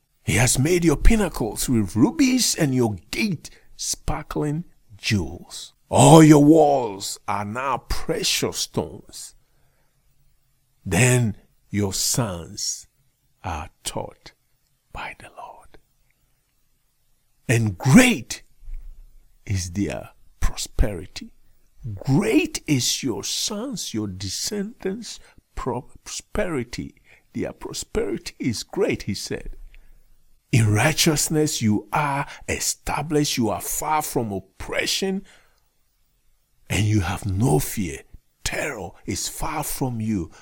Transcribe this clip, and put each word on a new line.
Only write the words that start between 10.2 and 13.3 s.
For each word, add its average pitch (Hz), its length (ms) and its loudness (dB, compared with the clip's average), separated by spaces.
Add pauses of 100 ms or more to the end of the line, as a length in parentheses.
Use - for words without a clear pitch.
Then 120 520 2 (320)
your 101 240 -2
sons - 960 -6 (540)